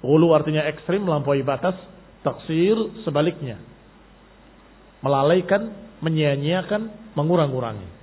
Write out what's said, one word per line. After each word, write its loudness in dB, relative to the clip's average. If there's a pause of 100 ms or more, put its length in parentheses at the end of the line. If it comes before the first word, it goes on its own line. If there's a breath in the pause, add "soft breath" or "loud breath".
Ghulu 6
artinya 2
ekstrim, -4
melampaui 0
batas. -2 (480)
Taqsir 0
sebaliknya. -2 (1400)
Melalaikan, 2 (280)
menyia-nyiakan, -2
mengurang-kurangi. -2